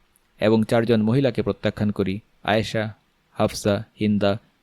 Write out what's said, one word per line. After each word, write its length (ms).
এবং 240
চারজন 380
মহিলাকে 400
প্রত্যাখ্যান 480
করি, 300
আয়েশা, 520
হাফসা, 520
হিন্দা 380